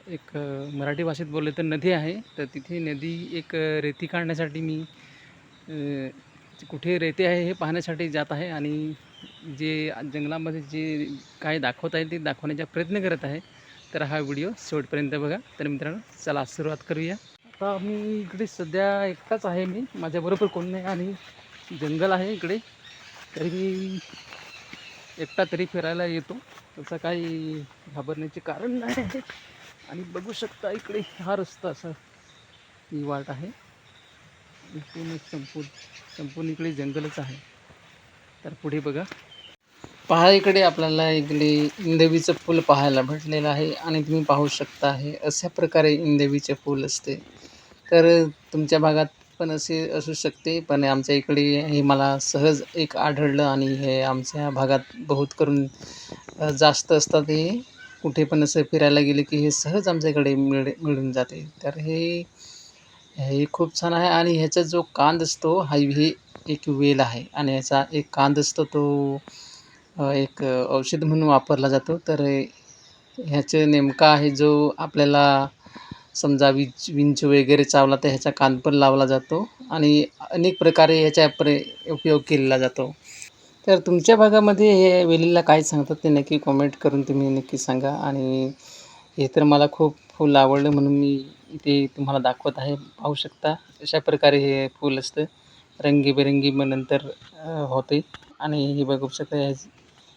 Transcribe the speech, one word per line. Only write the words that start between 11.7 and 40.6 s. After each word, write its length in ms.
आहे 100
ते 140
दाखवण्याचा 460
प्रयत्न 360
करत 240
आहे. 380
तर 80
हा 160
व्हिडिओ 400
शेवटपर्यंत 560
बघा. 220
तर 80
मित्रांनो, 320
चला 200
सुरुवात 320
करूया. 260
आता 360
मी 380
इकडे 260
सध्या 600
एकटाच 400
आहे, 180
मी, 160
माझ्याबरोबर 520
कोण 200
नाही 180
आणि 280
जंगल 320
आहे 200
इकडे, 240
तरी 120
मी 500
एकटा 340
तरी 120
फिरायला 400
येतो, 300
तसं 180
काही 580
घाबरण्याचे 460
कारण 300
नाही 300
आहे. 200
आणि 120
बघू 300
शकता 380
इकडे 300
हा 160
रस्ता 320
असा, 200
ही 100
वाट 260
आहे, 200
इकडून 420
संपूर्ण, 520
संपूर्ण 300
इकडे 240
जंगलच 460
आहे. 180
तर 60
पुढे 160
बघा, 240
पहा 220
इकडे 320